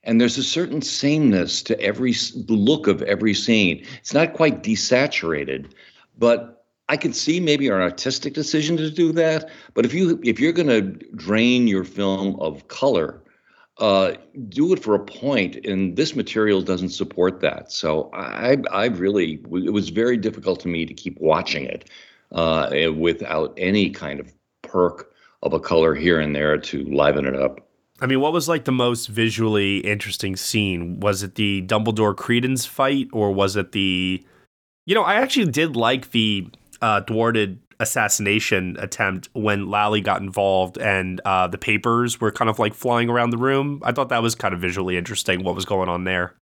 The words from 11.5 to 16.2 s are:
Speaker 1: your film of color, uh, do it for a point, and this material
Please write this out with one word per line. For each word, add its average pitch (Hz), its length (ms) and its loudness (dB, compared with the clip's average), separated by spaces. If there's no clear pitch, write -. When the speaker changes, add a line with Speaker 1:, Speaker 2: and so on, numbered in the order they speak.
Speaker 1:
your 95 160 2
film 98 560 -2
of 76 300 -6
color, 92 520 0
uh, 95 360 4
do 147 260 2
it - 80 0
for 107 140 2
a 98 40 2
point, 117 640 -2
and 95 300 -2
this 151 200 -2
material 107 460 2